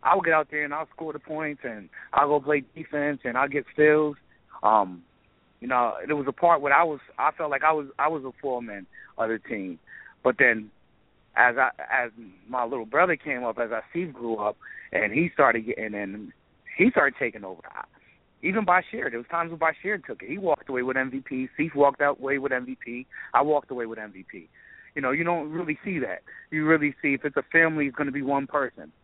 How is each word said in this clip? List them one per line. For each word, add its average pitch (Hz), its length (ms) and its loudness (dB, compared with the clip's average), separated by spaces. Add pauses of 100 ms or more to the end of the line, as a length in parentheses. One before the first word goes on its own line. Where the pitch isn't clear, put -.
I'll 180 200 4
get 165 120 2
out 156 160 2
there 151 140 -6
and 147 100 -6
I'll 156 220 -8
score 160 180 -10
the 156 60 -10
points 156 440 -8
and 107 260 -10 (240)
I'll 139 140 4
go 147 120 2
play 143 240 0 (120)
defense 147 480 -4
and 123 140 -4
I'll 139 120 2
get 139 240 -4
steals. 151 420 4 (480)
Um, 95 400 4 (560)
you 120 80 -10
know, 123 260 2 (140)
there 151 80 0
was 143 120 -4
a 143 40 -2
part 170 300 4
where 143 120 2
I 156 100 6
was, 151 160 -2 (200)
I 143 180 2
felt 151 140 -4
like 139 120 -2
I 160 100 4
was, 147 140 -2 (120)
I 139 80 2
was 156 160 -4
a 131 80 -10 (100)
foreman 120 460 -8 (300)
of 113 120 -2
the 113 80 -2
team. 92 400 -10 (460)
But 127 160 4
then, 113 320 4 (640)
as 120 220 6
I, 131 120 4 (100)
as 120 320 -2 (380)
my 123 140 -4
little 120 220 -6
brother 156 300 2
came 131 280 -6
up, 113 160 -4
as 117 120 -2
I 113 100 -4 (120)
see 175 120 -2
grew 120 320 -6
up, 104 200 -2 (340)
and 104 220 2
he 170 200 2
started 117 320 4
getting 110 280 -6
in, 101 400 -10 (440)
he 214 120 6
started 139 300 2
taking 110 240 -4
over. 92 220 -12
I, - 180 -14 (600)
even 202 220 0
Bashir, 185 440 2
there 165 100 -6
was 120 100 -12
times 170 220 -4
when 165 80 -12
Bashir 165 440 0
took 110 200 -12
it. 101 60 -14
He 170 100 -8
walked 170 280 0
away 127 140 -2
with 131 160 -2
M 131 140 -2
V 135 120 -8
P. 131 320 -6
Cease 156 200 -2
walked 143 260 6
out, 143 180 2
away 135 200 -2
with 135 120 -2
M 127 140 -4
V 127 180 -10
P. 123 220 -12 (280)
I 131 100 6
walked 147 260 0
away 123 160 -6
with 110 140 -10
M 107 120 -14
V 95 180 -18
P. 85 200 -18 (460)
You 147 60 -4
know, 127 100 2
you 156 120 0
don't 165 280 -2
really 160 340 -4
see 185 140 -2
that. 98 240 -6 (260)
You 156 160 0
really 151 360 4
see 165 120 2
if 131 100 -4
it's 147 140 -2
a 139 140 0
family, 160 340 4
it's 131 100 -6
gonna 143 160 -4
be 139 120 -4
one 139 240 0
person 113 440 -4 (120)